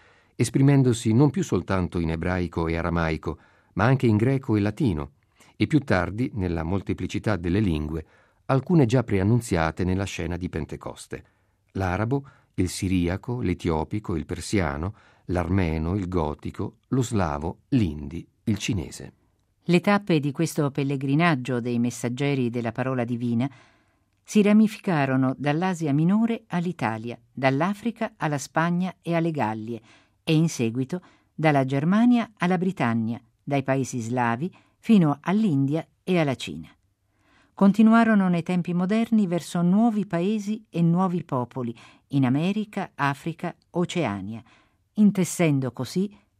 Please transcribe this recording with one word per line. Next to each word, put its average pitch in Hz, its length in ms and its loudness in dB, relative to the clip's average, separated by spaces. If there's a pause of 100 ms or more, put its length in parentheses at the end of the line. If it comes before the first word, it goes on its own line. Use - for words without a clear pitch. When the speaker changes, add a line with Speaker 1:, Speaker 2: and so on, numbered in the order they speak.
(400)
Speaker 1:
esprimendosi 131 720 4
non 135 160 6
più 170 160 -2
soltanto 92 540 -2
in 80 140 0
ebraico 85 540 -2
e 82 120 -2
aramaico, 80 600 -2 (360)
ma 92 100 0
anche 131 220 2
in 107 100 4
greco 120 400 0
e 104 40 2
latino, 101 520 -2 (420)
e 104 120 -2
più 147 140 2
tardi, 98 520 -2
nella 85 300 -2
molteplicità 95 720 -4
delle 87 240 -2
lingue, 78 460 -2 (400)
alcune 135 400 2
già 120 180 2
preannunziate 95 800 0
nella 92 200 0
scena 85 340 -6
di 90 100 -6
Pentecoste: - 760 -12 (480)
l'arabo, 104 540 -2 (280)
il 90 160 -2
siriaco, 92 720 -2
l'etiopico, 87 720 -4
il 71 80 -6
persiano, 82 680 -4 (320)
l'armeno, 87 680 0
il 95 140 -4
gotico, 85 720 -6 (100)
lo 127 140 0
slavo, 85 640 -4
l'indi, 78 580 -2 (180)
il 104 120 -2
cinese. - 560 -8 (520)
Speaker 2:
Le 175 180 2
tappe 202 380 2
di 139 120 -2
questo 156 380 -2
pellegrinaggio 139 880 0
dei 120 180 -2
messaggeri 123 680 -2
della 117 240 -4
parola 127 320 -4
divina 120 460 -2 (760)
si - 160 2
ramificarono 151 960 4
dall'Asia 160 560 -2
Minore 214 540 2
all'Italia, 120 760 -4 (100)
dall'Africa 185 840 -2
alla 147 220 -2
Spagna 175 640 -2
e 170 120 -2
alle 165 180 0
Gallie, 110 500 -4 (400)
e 160 120 0
in 160 140 4
seguito 131 540 -4 (320)
dalla 147 300 2
Germania 208 720 2
alla 180 220 0
Britannia, 117 640 -2 (220)
dai 143 220 -2
paesi 135 340 -2
slavi 120 560 -2 (260)
fino 170 400 4
all'India 160 640 0 (160)
e 185 160 0
alla 143 160 0
Cina. 80 340 -10 (840)
Continuarono 220 760 6
nei 170 140 2
tempi 175 300 -2
moderni 214 540 0
verso 170 360 -2
nuovi 208 440 2
paesi 202 640 -2
e 170 120 -2
nuovi 175 400 2
popoli, 123 540 -6 (320)
in 139 160 2
America, 185 680 -2
Africa, 151 600 -6 (160)
Oceania, 113 720 -4 (520)
intessendo 170 760 2
così 185 420 -6 (280)